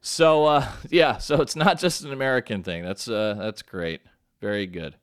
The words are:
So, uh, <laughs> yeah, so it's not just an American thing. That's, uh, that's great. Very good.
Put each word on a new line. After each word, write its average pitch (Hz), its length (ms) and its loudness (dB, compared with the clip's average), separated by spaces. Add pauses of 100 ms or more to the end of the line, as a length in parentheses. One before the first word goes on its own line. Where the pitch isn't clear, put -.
So, 156 440 4
uh, 147 240 4 (100)
<laughs> - 120 -14
yeah, 151 280 4
so 147 220 0
it's 143 160 -2
not 165 240 2
just 180 240 -2
an 143 80 -10
American 131 500 -2
thing. 85 220 -6
That's, 98 240 -8
uh, 107 280 0
that's 107 260 -8
great. 82 400 -6 (380)
Very 101 280 -4
good. 82 340 -10